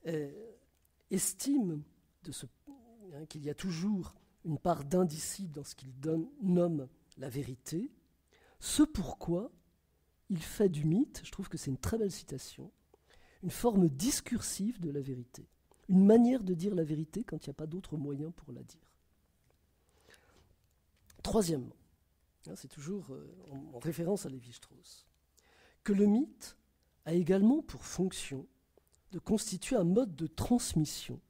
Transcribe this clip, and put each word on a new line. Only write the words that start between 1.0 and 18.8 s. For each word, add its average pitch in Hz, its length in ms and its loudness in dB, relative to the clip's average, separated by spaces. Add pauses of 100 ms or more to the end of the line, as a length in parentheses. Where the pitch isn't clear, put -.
estime 196 720 0 (420)
de 151 80 -12
ce, - 140 -12 (640)
hein, 151 140 -12
qu'il 151 180 -14
y 147 60 -4
a 143 40 -4
toujours 185 600 -4 (300)
une 156 140 -2
part 151 260 0
d'indicible 165 680 0
dans 147 120 -10
ce - 100 -16
qu'il 131 260 -18
donne, 160 260 0 (140)
nomme 175 480 4 (300)
la 135 100 -8
vérité, 139 640 -6 (680)
ce - 240 2
pourquoi 190 680 -2 (760)
il 165 120 -2
fait 196 280 2
du 147 160 -2
mythe, 190 380 2
je - 60 -14
trouve - 180 -10
que 160 100 -8
c'est - 120 -4
une 131 80 -2
très - 200 -2
belle 208 120 0
citation, - 640 -12 (680)
une 180 80 -2
forme 202 380 4
discursive 208 920 -2
de 165 100 -4
la 143 100 -4
vérité, 127 480 -10 (400)
une 190 160 10
manière 233 400 8
de 185 100 0
dire 185 200 -2
la 165 100 2
vérité 156 400 -4
quand - 200 -10
il - 40 -10
n'y 139 40 -10
a - 20 -12
pas 156 120 -10
d'autre 160 300 -8
moyen 143 340 -6
pour - 220 -18
la 127 100 -14
dire. - 180 -20 (2500)